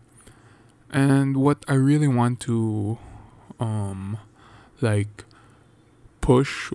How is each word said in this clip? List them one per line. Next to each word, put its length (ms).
And 460
what 300
I 80
really 340
want 320
to, 580
um, 600
like, 440
push 540